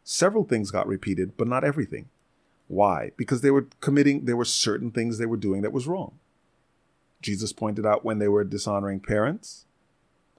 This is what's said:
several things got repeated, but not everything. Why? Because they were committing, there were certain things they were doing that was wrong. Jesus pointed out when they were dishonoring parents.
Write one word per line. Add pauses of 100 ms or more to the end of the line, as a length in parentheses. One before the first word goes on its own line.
several
things
got
repeated,
but
not
everything. (600)
Why?
Because
they
were (140)
committing,
there
were
certain
things
they
were
doing
that
was
wrong. (1080)
Jesus
pointed
out
when
they
were
dishonoring
parents. (720)